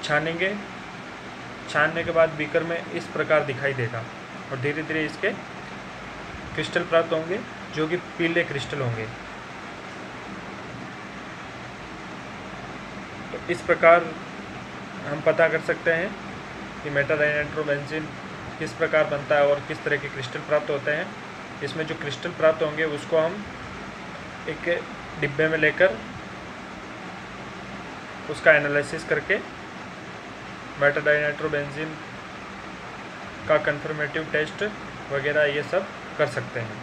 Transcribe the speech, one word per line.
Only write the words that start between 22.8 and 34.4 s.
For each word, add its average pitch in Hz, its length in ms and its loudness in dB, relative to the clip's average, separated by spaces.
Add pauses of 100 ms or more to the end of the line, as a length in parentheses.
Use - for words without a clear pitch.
उसको 151 340 2
हम 185 260 2 (1040)
एक 170 340 0 (380)
डिब्बे 147 280 4
में 160 100 4
लेकर 165 400 6 (2250)
उसका 156 220 8
एनालिसिस 147 520 4
करके - 580 0 (1160)
मेटाडाइनाइट्रोबेंजीन 147 1120 2 (1500)
का 151 100 6
कन्फर्मेटिव 151 760 -2
टेस्ट 151 300 0 (500)